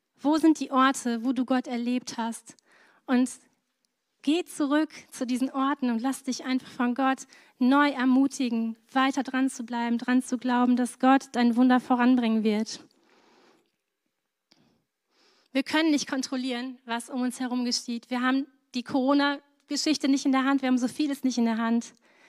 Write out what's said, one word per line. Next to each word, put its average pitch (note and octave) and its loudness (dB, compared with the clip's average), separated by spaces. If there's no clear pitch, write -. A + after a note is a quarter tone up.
Wo D4+ 2
sind D#4 4
die C4+ -8
Orte, B3+ 0
wo C4 0
du B3+ -2
Gott B3+ -2
erlebt B3 -6
hast? A3+ -8
Und B3+ 2
Geh E4 0
zurück D4+ -2
zu B3+ -8
diesen B3+ -2
Orten C4+ -2
und A3+ -2
lass C4 -4
dich - -8
einfach C4 -4
von B3 -2
Gott C4 -2
neu C#4 4
ermutigen, B3+ 0
weiter C4+ 2
dran C4 -2
zu A#3+ -12
bleiben, A#3 -2
dran B3+ 0
zu - -4
glauben, B3 2
dass B3 -4
Gott C4+ 4
dein A#3+ 2
Wunder B3+ 6
voranbringen A#3+ 2
wird. G#3+ -2
Wir C4+ 0
können D#4 2
nicht - 0
kontrollieren, B3+ -6
was A#3 -8
um C4 -4
uns B3 -4
herum B3 -4
geschieht. A#3 -6
Wir B3 -4
haben C4 0
die B3 -6
Corona-Geschichte C#4+ 0
nicht C#4 2
in C#4 2
der C4 2
Hand, C#4 2
wir C4 0
haben B3+ 2
so A#3+ 0
vieles C#4 -4
nicht B3+ -2
in A#3 2
der A3+ 0
Hand. A#3 -2